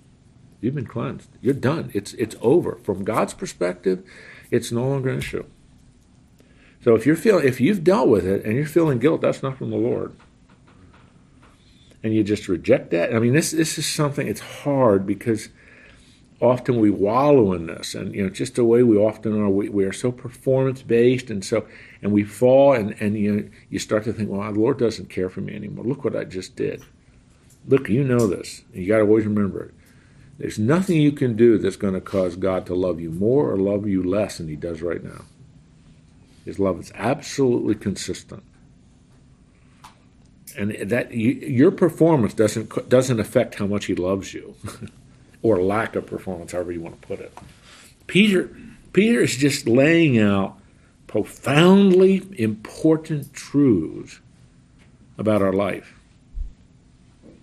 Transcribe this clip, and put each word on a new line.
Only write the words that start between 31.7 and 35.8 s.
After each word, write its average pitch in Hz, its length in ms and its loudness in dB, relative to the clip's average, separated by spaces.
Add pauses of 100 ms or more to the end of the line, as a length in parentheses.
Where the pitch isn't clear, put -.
gonna 95 260 -4
cause 92 360 -2
God 92 300 -2
to 87 100 -6
love 90 240 -2
you 82 100 -8
more 117 400 0
or 104 60 -2
love 101 320 0
you 92 160 0
less 95 340 -2
than 82 80 -10
he 76 80 -10
does 80 260 -10
right 85 220 -6
now. - 200 -16 (1200)